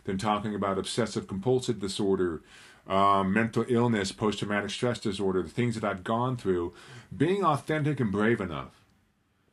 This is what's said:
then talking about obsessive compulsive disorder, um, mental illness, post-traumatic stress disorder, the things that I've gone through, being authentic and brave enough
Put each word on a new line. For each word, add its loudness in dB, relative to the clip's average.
then -4
talking -2
about 0
obsessive -2
compulsive -2
disorder, 0
um, 4
mental 2
illness, 2
post-traumatic -2
stress -2
disorder, 0
the -8
things 0
that -6
I've -4
gone 0
through, 0
being 2
authentic 0
and 2
brave 4
enough -8